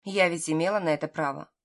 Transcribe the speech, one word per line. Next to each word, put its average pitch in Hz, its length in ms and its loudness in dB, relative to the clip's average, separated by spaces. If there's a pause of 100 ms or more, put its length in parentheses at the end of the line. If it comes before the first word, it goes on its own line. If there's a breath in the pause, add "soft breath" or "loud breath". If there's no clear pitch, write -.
Я 190 240 4
ведь 170 220 -4
имела 170 280 2
на 190 120 0
это 165 180 0
право, 143 420 -4 (140)